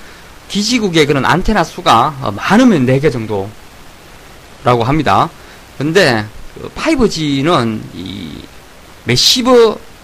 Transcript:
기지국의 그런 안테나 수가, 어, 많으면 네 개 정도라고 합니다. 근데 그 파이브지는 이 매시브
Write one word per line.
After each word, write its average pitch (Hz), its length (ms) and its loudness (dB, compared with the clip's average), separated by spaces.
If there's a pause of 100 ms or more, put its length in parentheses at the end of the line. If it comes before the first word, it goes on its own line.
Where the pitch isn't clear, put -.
(480)
기지국의 208 580 0
그런 135 180 0
안테나 165 400 0
수가, 139 560 0
어, 117 100 -6
많으면 175 560 2
네 131 140 2
개 151 100 2
정도라고 - 1700 -6
합니다. 127 440 2 (480)
근데 143 480 2 (300)
그 - 220 -14
파이브지는 151 1040 -2 (120)
이 92 500 -12 (580)
매시브 233 880 2 (140)